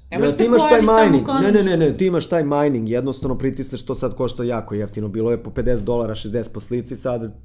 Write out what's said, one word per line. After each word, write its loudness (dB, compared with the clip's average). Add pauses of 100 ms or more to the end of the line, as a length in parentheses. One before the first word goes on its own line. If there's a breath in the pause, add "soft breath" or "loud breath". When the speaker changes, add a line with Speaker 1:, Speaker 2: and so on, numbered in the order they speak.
(100)
Speaker 1:
Ja, -6
Speaker 2:
možeš 2
Speaker 1:
ti -8
Speaker 2:
da 4
Speaker 1:
imaš 6
taj 4
Speaker 2:
pojaviš 6
tamo 6
Speaker 1:
mining. 4
Speaker 2:
kao 0
Speaker 1:
Ne, 2
ne, 4
ne, 6
ne, 2
Speaker 2:
anonimnost. 2
Speaker 1:
ti 2
imaš -2
taj 0
mining, 0
jednostavno -2
pritisneš, -6
to -6
sad -4
košta -4
jako -4
jeftino, -6
bilo -2
je -2
po -10
pedeset 0
dolara, -2
šezdeset -6
po -10
slici, -8
sad -6 (100)